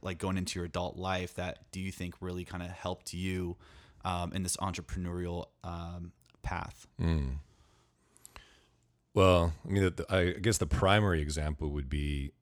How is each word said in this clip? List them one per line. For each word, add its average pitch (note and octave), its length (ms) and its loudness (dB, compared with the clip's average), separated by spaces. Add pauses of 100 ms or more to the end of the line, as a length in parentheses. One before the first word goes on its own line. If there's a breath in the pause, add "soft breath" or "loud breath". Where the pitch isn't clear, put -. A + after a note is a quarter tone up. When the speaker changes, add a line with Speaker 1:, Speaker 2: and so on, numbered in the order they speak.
Speaker 1:
like, F2+ 160 -6
going F#2+ 180 0
into F2+ 220 -4
your F2 60 -4
adult E2+ 300 -4
life F#2 400 -2
that - 360 -8
do F#2 80 -8
you F#2+ 120 -4
think F2+ 300 -8
really F2+ 240 -6
kinda F2+ 220 -8
helped F2+ 480 -6
you, F2+ 400 -2 (480 soft breath)
um, F2 300 -2
in F#2+ 100 -4
this F2 140 -2
entrepreneurial, F2 880 -4 (180)
um, E2+ 480 -10 (320)
path? - 420 -8 (160)
Speaker 2:
Mm. D2 360 2 (1800 soft breath)
Well, F2+ 400 8 (120)
I - 60 -4
mean, G2 120 4
the, F#2 80 6
the, - 220 -6
I F2+ 260 2
guess G2+ 180 2
the F2 100 0
primary F#2+ 540 4
example D2+ 500 -2
would C#2+ 180 -4
be D2 420 -2 (100)